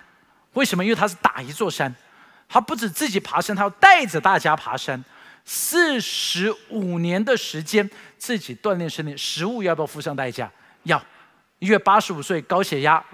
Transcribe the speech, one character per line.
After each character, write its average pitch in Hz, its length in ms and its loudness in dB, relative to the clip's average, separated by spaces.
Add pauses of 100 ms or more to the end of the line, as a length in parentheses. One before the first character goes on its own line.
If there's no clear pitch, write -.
(540)
为 269 100 2
什 190 120 0
么？ 180 60 0
因 202 60 0
为 226 80 2
他 202 100 2
是 190 100 -4
打 - 260 -2
一 131 100 -12
座 185 180 -4
山。 135 240 -4 (560)
他 - 80 4
不 254 160 0
止 226 140 -4
自 190 180 -4
己 196 140 -2
爬 165 220 -2
山， 208 120 -4
他 196 100 0
要 202 60 -2
带 349 360 8
着 165 120 -4
大 190 200 4
家 156 180 2
爬 120 180 -6
山。 131 300 -6 (400)
四 311 560 0
十 - 540 -4 (160)
五 185 280 -4
年 175 240 0
的 240 140 2
时 - 260 -6
间， 202 260 0 (280)
自 240 220 -4
己 131 180 -12
锻 208 200 0
炼 175 120 -4
身 151 160 -8
体， 147 120 -8
食 147 280 -6
物 226 180 -4
要 175 120 0
不 156 80 -2
要 151 40 -4
付 151 140 -12
上 143 160 -8
代 131 140 -4
价？ 113 200 -8 (340)
要， 160 180 0 (560)
因 185 120 -2
为 208 80 6
八 196 220 6
十 202 120 -2
五 151 100 -8
岁 165 200 -2
高 185 200 0
血 151 180 -4
压 156 340 4